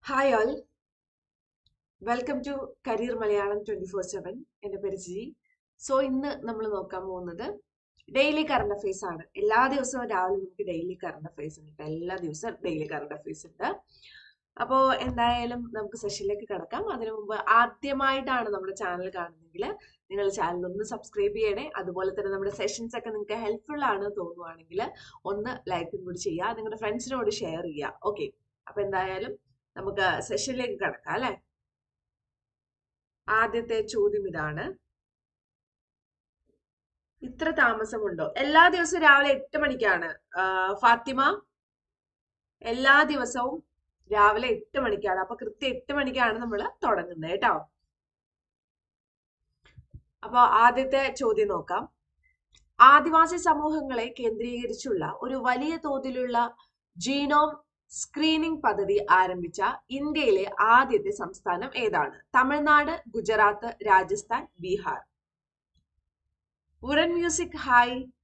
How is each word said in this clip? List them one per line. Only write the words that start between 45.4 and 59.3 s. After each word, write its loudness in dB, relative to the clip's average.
കൃത്യം -6
എട്ട് -8
മണിക്കാണ് 0
നമ്മൾ -4
തുടങ്ങുന്നത് -2
കേട്ടോ. 2
അപ്പൊ 4
ആദ്യത്തെ 4
ചോദ്യം 2
നോക്കാം. -4
ആദിവാസി 6
സമൂഹങ്ങളെ 0
കേന്ദ്രീകരിച്ചുള്ള -2
ഒരു -4
വലിയ 0
തോതിലുള്ള 0
ജീനോം 4
സ്ക്രീനിംഗ് 0
പദ്ധതി 2
ആരംഭിച്ച 0